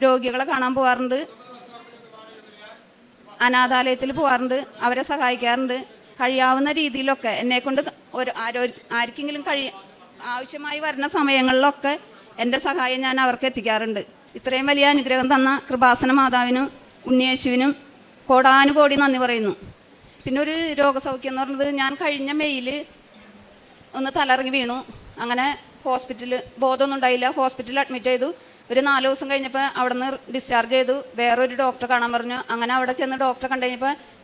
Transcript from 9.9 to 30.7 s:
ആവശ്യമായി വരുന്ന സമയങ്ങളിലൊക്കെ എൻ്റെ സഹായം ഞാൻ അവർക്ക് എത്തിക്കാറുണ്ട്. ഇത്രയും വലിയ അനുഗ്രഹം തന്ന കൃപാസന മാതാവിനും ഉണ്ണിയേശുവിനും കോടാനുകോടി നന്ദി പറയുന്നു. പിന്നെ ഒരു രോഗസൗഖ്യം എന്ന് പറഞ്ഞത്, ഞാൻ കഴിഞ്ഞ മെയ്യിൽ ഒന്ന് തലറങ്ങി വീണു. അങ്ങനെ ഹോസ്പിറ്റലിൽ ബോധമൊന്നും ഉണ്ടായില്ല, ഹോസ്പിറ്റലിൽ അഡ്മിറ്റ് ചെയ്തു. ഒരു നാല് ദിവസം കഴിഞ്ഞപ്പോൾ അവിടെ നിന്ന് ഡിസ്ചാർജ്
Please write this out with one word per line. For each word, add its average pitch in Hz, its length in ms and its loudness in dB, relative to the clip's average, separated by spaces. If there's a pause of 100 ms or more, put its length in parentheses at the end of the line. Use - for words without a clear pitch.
ആവശ്യമായി 294 520 -8
വരുന്ന 285 240 -2
സമയങ്ങളിലൊക്കെ 277 840 2 (460)
എൻ്റെ 240 200 -2
സഹായം 262 480 -2
ഞാൻ 262 140 0
അവർക്ക് 254 300 2
എത്തിക്കാറുണ്ട്. 220 520 -2 (360)
ഇത്രയും 262 320 -2
വലിയ 285 240 4
അനുഗ്രഹം 254 400 2
തന്ന 269 340 4
കൃപാസന 254 500 4
മാതാവിനും 254 480 2 (400)
ഉണ്ണിയേശുവിനും 254 640 2 (560)
കോടാനുകോടി 277 720 6
നന്ദി 269 160 2
പറയുന്നു. 233 340 0 (720)
പിന്നെ 269 200 -2
ഒരു 311 120 -4 (240)
രോഗസൗഖ്യം 269 520 0
എന്ന് 262 100 -2
പറഞ്ഞത്, 269 280 -2 (100)
ഞാൻ 277 220 -2
കഴിഞ്ഞ 285 280 -2 (100)
മെയ്യിൽ 269 280 -4 (1300)
ഒന്ന് 269 220 -4
തലറങ്ങി 262 400 2
വീണു. 247 220 -2 (440)
അങ്ങനെ 247 240 0 (380)
ഹോസ്പിറ്റലിൽ 254 580 -4 (160)
ബോധമൊന്നും 269 380 0
ഉണ്ടായില്ല, 247 300 2 (120)
ഹോസ്പിറ്റലിൽ 262 420 -2
അഡ്മിറ്റ് 254 320 -2
ചെയ്തു. 254 160 0 (420)
ഒരു 247 180 4
നാല് 262 180 4
ദിവസം 269 240 -2
കഴിഞ്ഞപ്പോൾ 269 340 -2 (140)
അവിടെ 247 160 0
നിന്ന് 254 400 -6
ഡിസ്ചാർജ് 240 420 -2